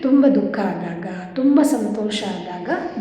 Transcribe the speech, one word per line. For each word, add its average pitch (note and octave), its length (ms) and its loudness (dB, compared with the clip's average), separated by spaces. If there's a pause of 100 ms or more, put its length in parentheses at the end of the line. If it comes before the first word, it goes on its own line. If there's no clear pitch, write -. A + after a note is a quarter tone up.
ತುಂಬ C4+ 260 6
ದುಃಖ - 320 2
ಆದಾಗ, F3+ 460 -4 (300)
ತುಂಬ C#4+ 260 4
ಸಂತೋಷ G#3+ 640 0
ಆದಾಗ F3+ 460 -6 (320)